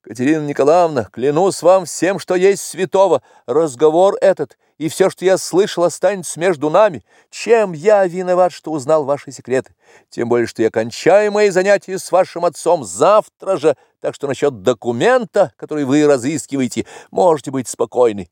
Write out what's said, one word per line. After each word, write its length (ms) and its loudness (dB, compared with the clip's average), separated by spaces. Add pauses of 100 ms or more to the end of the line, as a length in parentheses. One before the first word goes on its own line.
Катерина 440 -2
Николаевна, 600 2
клянусь 580 -2
вам 220 4
всем, 340 -4
что 160 -4
есть 280 2
святого, 600 0 (240)
разговор 760 2
этот 360 0 (260)
и 60 -4
всё, 220 0
что 140 -12
я 140 2
слышал, 460 -2
останется 560 -4
между 280 -2
нами. 360 0 (260)
Чем 420 0
я 320 2
виноват, 460 0
что 220 -12
узнал 320 -2
ваши 260 -6
секреты? 460 -6 (340)
Тем 180 -6
более, 200 0
что 120 -8
я 100 2
кончаю 600 2
мои 200 2
занятия 500 0
с 100 -12
вашим 340 0
отцом 380 0
завтра 760 0
же, 200 0 (240)
так 160 -6
что 100 -10
насчёт 360 -4
документа, 920 0
который 280 -6
вы 200 2
разыскиваете, 800 -2 (280)
можете 400 0
быть 160 -6
спокойны. 640 -2